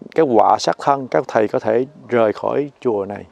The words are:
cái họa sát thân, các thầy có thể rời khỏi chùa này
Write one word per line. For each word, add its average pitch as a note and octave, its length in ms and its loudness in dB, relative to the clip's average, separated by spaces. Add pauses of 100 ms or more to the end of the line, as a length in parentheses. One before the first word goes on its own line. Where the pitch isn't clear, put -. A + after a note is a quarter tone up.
(160)
cái D#3+ 100 4
họa G#2+ 340 4
sát - 200 -2
thân, C#3 280 -2
các D#3 200 0
thầy A2 200 0
có B2 120 -2
thể A#2 260 -2 (240)
rời A2+ 240 2
khỏi C3 460 -4
chùa G2+ 260 -2
này G2 260 -12